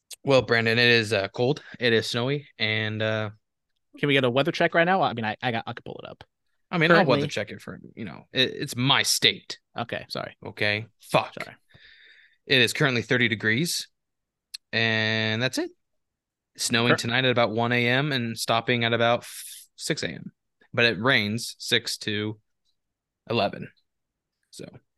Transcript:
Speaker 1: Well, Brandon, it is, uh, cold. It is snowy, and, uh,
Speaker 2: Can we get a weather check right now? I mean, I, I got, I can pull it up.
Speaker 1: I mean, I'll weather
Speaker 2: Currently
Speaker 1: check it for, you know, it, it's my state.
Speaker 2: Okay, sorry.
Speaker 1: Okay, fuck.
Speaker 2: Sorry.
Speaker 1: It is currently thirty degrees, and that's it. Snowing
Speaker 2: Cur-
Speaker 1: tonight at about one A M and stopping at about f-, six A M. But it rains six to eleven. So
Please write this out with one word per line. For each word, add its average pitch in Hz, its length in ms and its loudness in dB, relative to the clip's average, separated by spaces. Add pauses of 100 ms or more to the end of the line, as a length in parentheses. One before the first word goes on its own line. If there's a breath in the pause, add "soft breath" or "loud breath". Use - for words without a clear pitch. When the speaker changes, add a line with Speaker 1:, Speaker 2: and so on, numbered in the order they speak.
(220)
Speaker 1:
Well, 131 200 6
Brandon, 113 360 2
it 120 100 6
is, 113 240 4
uh, 98 160 2
cold. 127 360 -2 (160)
It 117 120 2
is 110 140 4
snowy, 135 400 -4 (140)
and, 107 420 -2
uh, 110 280 -2 (680)
Speaker 2:
Can 151 80 -2
we 143 80 4
get 135 80 4
a 123 80 4
weather 143 220 2
check 170 200 0
right 170 120 4
now? 180 180 2
I 123 120 0
mean, 117 100 -6
I, 107 180 -4
I 127 80 -2
got, 113 160 -4
I 117 60 -10
can - 120 -14
pull - 200 -12
it - 40 -14
up. - 140 -18 (500)
Speaker 1:
I 180 60 -2
mean, 165 140 4
I'll 165 60 8
weather 180 80 4
Speaker 2:
Currently 143 220 2
Speaker 1:
check 107 220 -6
it 104 100 -14
for, - 200 -16 (160)
you 110 80 -12
know, 80 280 -16
it, 127 180 2
it's - 260 -8
my 123 260 2
state. - 560 0 (180)
Speaker 2:
Okay, - 320 -8
sorry. - 280 -10 (100)
Speaker 1:
Okay, 104 400 -4 (140)
fuck. - 340 -2
Speaker 2:
Sorry. - 220 -12 (880 soft breath)
Speaker 1:
It 135 140 4
is 110 120 4
currently 127 300 0
thirty 120 240 2
degrees, 113 600 -2 (840)
and 110 680 0
that's 131 160 -4
it. 349 120 -4 (840)
Snowing 120 360 2
Speaker 2:
Cur- - 40 2
Speaker 1:
tonight 123 280 -2
at 127 80 4
about 117 180 2
one 117 220 0
A 120 160 2
M 139 240 0
and 117 260 -4
stopping 117 460 0
at 117 80 2
about 117 300 2
f-, - 220 -16 (300)
six - 300 -6
A - 60 -4
M. - 220 -14 (400 soft breath)
But 120 120 0
it 107 160 0
rains 117 580 0
six - 400 -4
to 107 400 -4 (880)
eleven. 107 400 -2 (840)
So - 160 -16 (320)